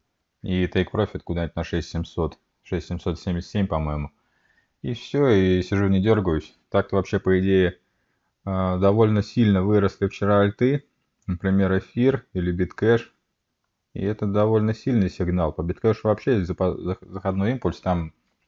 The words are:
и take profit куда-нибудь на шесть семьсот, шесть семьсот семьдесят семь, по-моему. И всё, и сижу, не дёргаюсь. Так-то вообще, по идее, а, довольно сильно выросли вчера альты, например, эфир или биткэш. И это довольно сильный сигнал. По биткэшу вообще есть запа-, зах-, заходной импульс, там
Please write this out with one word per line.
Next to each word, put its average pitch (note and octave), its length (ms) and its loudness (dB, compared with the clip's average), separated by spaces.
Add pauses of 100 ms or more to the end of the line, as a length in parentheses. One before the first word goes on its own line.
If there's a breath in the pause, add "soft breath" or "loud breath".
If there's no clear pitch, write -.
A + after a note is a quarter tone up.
(420)
и F#2 260 -2
take F#2 240 -2
profit G2+ 280 -2
куда-нибудь E2+ 380 -6
на E2+ 80 -4
шесть E2+ 240 -6
семьсот, - 500 -6 (240)
шесть F2 240 -8
семьсот F2 320 -6
семьдесят F2 320 -6
семь, G2+ 160 -2
по-моему. D2+ 440 -4 (680)
И C3 120 -6
всё, C#3 340 -2
и F#2 340 4
сижу, G2 280 0
не F#2+ 120 2
дёргаюсь. F#2 540 0 (140)
Так-то G2 260 -2
вообще, G2 240 -2
по F#2 220 2
идее, F#2 360 2 (680)
а, F#2 320 -2
довольно G#2+ 440 4
сильно G2+ 420 2
выросли G2+ 440 0
вчера G2+ 320 0
альты, B2 460 0 (420)
например, F#2+ 500 0
эфир A#2+ 540 -2
или F2+ 220 -2
биткэш. F#2+ 600 0 (800)
И - 80 -10
это G#2 260 -4
довольно G#2+ 460 2
сильный A2+ 360 0
сигнал. F2 420 -2
По F#2 100 -8
биткэшу G#2 460 -2
вообще A2 300 0
есть F2+ 120 -2
запа-, F#2 280 -2
зах-, F2+ 240 -8
заходной F#2+ 500 -4
импульс, A#2+ 300 -4
там F2 320 -4 (340)